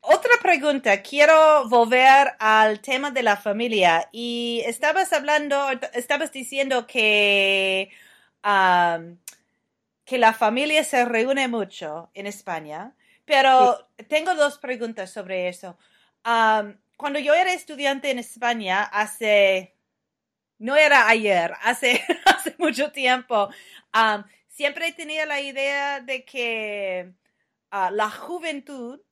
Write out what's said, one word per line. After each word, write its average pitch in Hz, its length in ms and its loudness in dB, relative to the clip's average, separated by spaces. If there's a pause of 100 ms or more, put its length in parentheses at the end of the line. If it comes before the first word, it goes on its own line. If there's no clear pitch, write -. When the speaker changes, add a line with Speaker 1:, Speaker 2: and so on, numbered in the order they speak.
Speaker 1:
otra 453 280 4 (120)
pregunta. 269 600 0
Quiero 302 680 4
volver 254 680 4
al 214 420 2
tema 277 300 -6
de 254 120 -6
la 214 140 2
familia. 202 760 0
Y 233 540 -6
estabas 311 460 -2
hablando, 294 540 -2 (280)
estabas 285 380 -6
diciendo 269 540 -4
que, 196 1040 0 (520)
am, 175 760 0 (840)
que 254 140 -6
la 220 140 4
familia 269 520 0
se 247 200 0
reúne 247 440 -2
mucho 185 640 -10
en 196 120 -14
España, 175 680 -12 (300)
pero 262 520 4 (220)
Speaker 2:
Sí. 220 80 -20
Speaker 1:
tengo 320 280 -2
dos 294 240 0
preguntas 226 520 -10
sobre 185 380 -8
eso. 180 280 -14 (480)
Am, 220 540 0 (180)
cuando 285 220 -6
yo 294 160 2
era 359 180 2
estudiante 277 580 -4
en 247 80 -4
España, 226 680 -4
hace, 202 880 0 (840)
no 247 180 -2
era 285 320 6
ayer, 202 440 2 (100)
hace, 247 380 0
<laughs> - 240 -6
hace 381 340 2
mucho 294 340 -2
tiempo, 247 560 -2 (440)
am, 214 320 0 (240)
siempre 302 440 -6
tenía 311 340 -8
la 294 140 -6
idea 277 600 -6
de 254 240 -10
que, 208 880 -8 (580)
ah, 190 200 -4
la 214 200 -2
juventud 285 880 -12 (120)